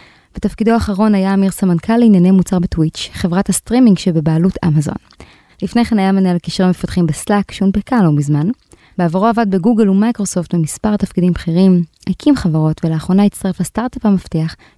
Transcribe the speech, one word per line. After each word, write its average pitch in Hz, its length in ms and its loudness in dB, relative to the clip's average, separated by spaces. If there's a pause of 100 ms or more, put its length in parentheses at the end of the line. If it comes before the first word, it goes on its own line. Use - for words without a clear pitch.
(360)
בתפקידו 214 360 -2
האחרון 214 440 2
היה 190 180 0
אמיר 196 180 2
סמנכ"ל 190 460 0
לענייני 190 340 4
מוצר 185 280 2
בטוויץ', 160 540 -4
חברת 185 360 -2
הסטרימינג 220 480 2
שבבעלות 165 560 0 (120)
אמזון. 151 300 0 (680)
לפני 233 240 0
כן 214 140 0
היה 190 120 2
מנהל 190 280 2
קשרי 185 300 -2
מפתחים - 360 -2
בסלאק, 196 460 -2
שהונפקה 202 520 -2
לא 160 80 4
מזמן. 147 360 0 (500)
בעברו 180 280 0
עבד 226 240 0
בגוגל 202 400 2
ומייקרוסופט 196 640 -2
במספר 202 420 -2
תפקידים 180 360 -2
בכירים, 175 500 2 (260)
הקים 277 260 0
חברות, 156 480 -2
ולאחרונה 175 400 0
הצטרף 190 380 -2
לסטארט-אפ 233 440 -6
המבטיח, 175 500 -2 (220)